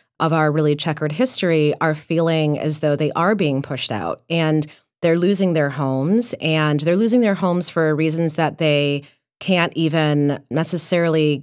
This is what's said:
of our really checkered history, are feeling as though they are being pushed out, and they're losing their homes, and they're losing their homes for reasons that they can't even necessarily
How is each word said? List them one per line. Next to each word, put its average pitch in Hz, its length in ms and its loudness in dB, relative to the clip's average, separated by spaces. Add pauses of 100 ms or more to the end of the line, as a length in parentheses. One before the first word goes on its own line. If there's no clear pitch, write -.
(200)
of 160 120 0
our 156 200 2
really 151 240 2
checkered 151 340 -4
history, 156 720 0
are 156 160 0
feeling 160 640 0
as 151 200 -2
though 151 160 0
they 151 180 -2
are 180 220 0
being 147 260 0
pushed - 300 -8
out, 92 400 -6
and 156 360 0 (360)
they're 170 160 2
losing 185 340 2
their 151 160 0
homes, 139 720 0
and 151 400 0
they're 170 160 0
losing 226 240 2
their 208 140 2
homes 175 340 0
for 156 260 0
reasons 160 400 0
that 156 220 -2
they 143 460 0 (380)
can't 175 340 0
even 151 760 0
necessarily 156 960 0